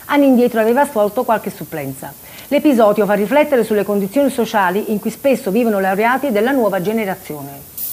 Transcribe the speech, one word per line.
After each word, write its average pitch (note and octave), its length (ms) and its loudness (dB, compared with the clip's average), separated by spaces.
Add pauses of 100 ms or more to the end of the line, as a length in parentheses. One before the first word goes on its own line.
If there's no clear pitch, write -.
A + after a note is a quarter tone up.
Anni C#4+ 200 2
indietro A#3+ 340 4
aveva A#3+ 260 2
svolto A3 380 -2
qualche G#3 280 -2
supplenza. C#3+ 600 -10 (360)
L'episodio A3 580 4
fa G3 80 0
riflettere A#3+ 500 2
sulle G#3+ 200 0
condizioni G#3 480 0
sociali G#3 600 -2
in G#3 80 -2
cui A3 120 -4
spesso B3+ 400 0
vivono A3+ 280 0
laureati A3+ 520 0
della G#3+ 200 0
nuova G3+ 300 0
generazione. D3+ 880 -8 (220)